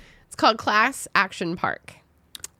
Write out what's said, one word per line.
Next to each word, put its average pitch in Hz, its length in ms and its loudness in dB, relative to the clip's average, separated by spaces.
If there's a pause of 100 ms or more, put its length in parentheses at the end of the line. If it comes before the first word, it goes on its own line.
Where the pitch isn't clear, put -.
(260)
It's - 100 -20
called 233 220 4
Class 226 580 0
Action 190 400 -2
Park. - 380 -6 (640)